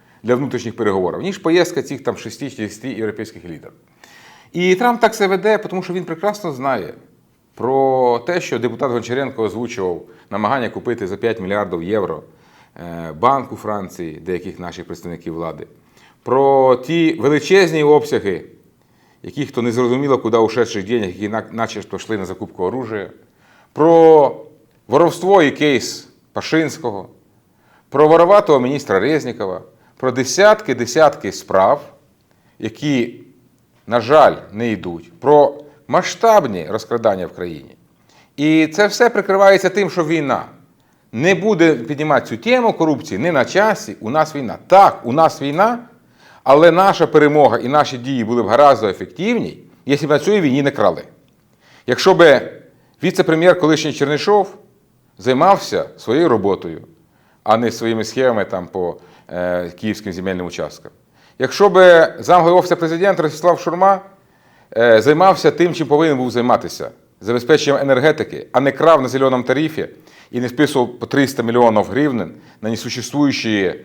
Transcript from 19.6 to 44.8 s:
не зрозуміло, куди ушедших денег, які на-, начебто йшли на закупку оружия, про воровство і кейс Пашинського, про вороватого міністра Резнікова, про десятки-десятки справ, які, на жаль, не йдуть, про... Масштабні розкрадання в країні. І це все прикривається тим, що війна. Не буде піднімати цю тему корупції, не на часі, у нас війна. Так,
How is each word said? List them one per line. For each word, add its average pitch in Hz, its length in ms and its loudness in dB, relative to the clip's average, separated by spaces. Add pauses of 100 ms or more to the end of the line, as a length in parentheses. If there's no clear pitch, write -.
не 120 100 -2
зрозуміло, 127 460 0
куди 113 200 0
ушедших 110 480 0
денег, 107 240 -4
які 98 200 -8
на-, 110 220 -6
начебто 107 460 -10
йшли 110 200 -8
на 95 80 -8
закупку 92 380 -10
оружия, 107 460 -8 (640)
про 160 640 6 (520)
воровство 175 560 4
і 139 80 2
кейс - 560 -2 (260)
Пашинського, 120 760 -6 (800)
про 147 180 4
вороватого 170 520 6
міністра 127 400 -2
Резнікова, 117 600 -4 (360)
про 127 140 -2
десятки-десятки 135 1200 0
справ, 98 500 0 (800)
які, 120 640 -4 (640)
на 117 140 -2
жаль, 117 340 4 (160)
не 113 200 -4
йдуть, 85 480 -10
про... 147 340 4 (360)
Масштабні 151 800 0
розкрадання 107 580 -4
в - 40 -14
країні. 85 440 -12 (640)
І 156 300 2
це 202 200 0
все 247 220 2
прикривається 196 600 4
тим, 190 200 -2
що 170 160 -4
війна. 143 400 -2 (640)
Не 165 240 0
буде 165 380 2
піднімати 143 540 -2
цю 117 100 -10
тему 233 360 0
корупції, 185 460 -4
не 165 120 -2
на 135 140 0
часі, 196 540 -2
у 107 100 -10
нас 156 260 -2
війна. 120 220 -8 (100)
Так, 185 360 6